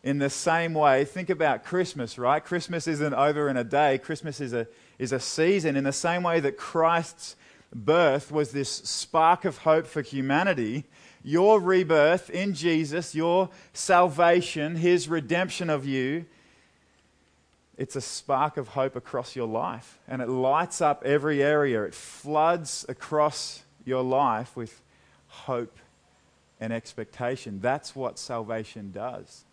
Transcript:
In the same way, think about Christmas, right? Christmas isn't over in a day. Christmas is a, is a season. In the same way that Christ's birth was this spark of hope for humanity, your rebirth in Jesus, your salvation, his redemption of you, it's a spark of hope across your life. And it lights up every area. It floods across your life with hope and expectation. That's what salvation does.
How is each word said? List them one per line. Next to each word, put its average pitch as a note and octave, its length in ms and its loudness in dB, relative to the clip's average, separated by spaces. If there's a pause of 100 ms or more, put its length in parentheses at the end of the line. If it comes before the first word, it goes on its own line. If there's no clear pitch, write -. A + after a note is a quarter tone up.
In C#3 160 -2
the C#3 100 0
same E3 460 0
way, C#3+ 280 6
think F3+ 280 -6
about D3 340 0
Christmas, E3+ 540 -4
right? C#3 260 2
Christmas E3+ 420 -6
isn't D3 280 -2
over D3 340 2
in C3 80 -2
a B2 60 -2
day. C#3 340 2
Christmas D3 420 -8
is B2+ 140 -6
a, A#2 140 -4 (320)
is B2+ 120 -4
a B2+ 80 -2
season. D#3+ 560 0
In C#3 80 0
the C#3 80 0
same F3 300 -2
way E3+ 200 0
that C#3 160 -2
Christ's - 760 -2 (380)
birth D3 580 2
was D3 200 0
this C#3 180 -4
spark - 760 2
of E3+ 140 -4
hope D#3+ 280 2
for D3+ 160 -8
humanity, C#3 840 -2 (380)
your F#3+ 360 6
rebirth F3 680 4
in F#3+ 240 -4
Jesus, D#3+ 600 -2
your F3 360 2 (240)
salvation, F3 1040 2
his E3+ 320 2
redemption E3 600 -2
of C#3+ 160 -2
you, C#3 400 -2 (1500)
it's - 220 -8
a B2+ 40 -6
spark C#3+ 540 -4
of B2+ 140 -8
hope C3+ 260 -4
across B2 400 -8
your A#2+ 120 -4
life. A#2 600 -6
And B2+ 140 -8
it A#2+ 80 -6
lights C3+ 500 0
up D3+ 240 0
every C#3+ 400 2
area. C#3+ 400 2
It F2+ 100 -8
floods D#3 960 -2
across - 760 -2 (200)
your B2+ 200 -2
life B2+ 520 0
with A#2 260 -14 (460)
hope - 500 -6 (840)
and A2 100 -6
expectation. A2+ 880 -8
That's B2+ 340 -4
what C3 240 -8
salvation A2+ 760 -10
does. G#2 600 -12